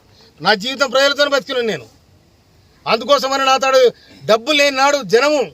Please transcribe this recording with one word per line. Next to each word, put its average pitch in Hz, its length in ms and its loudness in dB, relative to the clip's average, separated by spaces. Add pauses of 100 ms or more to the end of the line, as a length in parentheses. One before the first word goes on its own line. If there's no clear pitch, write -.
(460)
నా 196 60 2 (120)
జీవితం 269 320 -4
ప్రజలతోనే 277 400 0
బతికినాను 254 380 -4
నేను. 131 140 -12 (1040)
అందుకోసమని 269 580 0
నా 262 140 4
తాడు 262 180 2 (480)
డబ్బు 226 300 0
లేని 285 220 0
నాడు 285 160 2 (160)
జనము 285 260 2 (140)